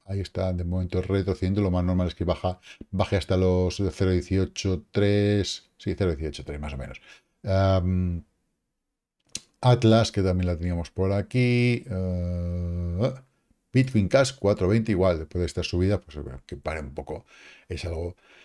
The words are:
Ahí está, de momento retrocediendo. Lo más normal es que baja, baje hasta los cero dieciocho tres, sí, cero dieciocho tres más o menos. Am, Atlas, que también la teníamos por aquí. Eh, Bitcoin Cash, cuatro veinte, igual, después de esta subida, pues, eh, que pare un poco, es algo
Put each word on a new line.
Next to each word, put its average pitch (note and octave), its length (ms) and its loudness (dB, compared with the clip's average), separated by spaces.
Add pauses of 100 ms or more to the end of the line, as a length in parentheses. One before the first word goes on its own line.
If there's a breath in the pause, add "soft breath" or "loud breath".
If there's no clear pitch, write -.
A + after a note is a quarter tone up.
Ahí G2 120 -4
está, F#2 340 -4
de F2 100 -4
momento F2+ 380 -2
retrocediendo. F#2+ 600 0
Lo F#2+ 100 2
más F2+ 120 2
normal F2+ 240 2
es E2 60 -4
que - 100 -6
baja, F2 360 -2 (320 loud breath)
baje F#2 240 -2
hasta F#2+ 200 0
los F#2 460 2 (100)
cero F#2 200 0
dieciocho F#2 800 -2
tres, G2+ 880 0
sí, F#2 200 -6
cero F#2 140 0
dieciocho D2+ 340 -6
tres D2 140 -10
más C#2+ 160 -8
o - 20 -8
menos. C2 240 -12 (420 loud breath)
Am, F#2 800 2 (1400)
Atlas, A#2 500 4
que G2+ 100 -2
también F2+ 240 2
la F2 100 0
teníamos E2+ 360 -4
por F#2+ 220 0
aquí. A#2+ 760 0
Eh, F2 1200 -2 (600)
Bitcoin B2+ 340 2
Cash, C3 320 4
cuatro G2 280 2
veinte, A2 240 2
igual, F2+ 260 4
después D#2+ 220 -6
de F2 80 0
esta F2 160 -4
subida, F#2+ 360 0
pues, - 180 -18
eh, C#2+ 40 -10 (240)
que - 100 -12
pare D#2 240 -6
un C2+ 140 -10
poco, - 320 -10 (420 loud breath)
es E2+ 160 -8
algo F2 320 -6 (300 soft breath)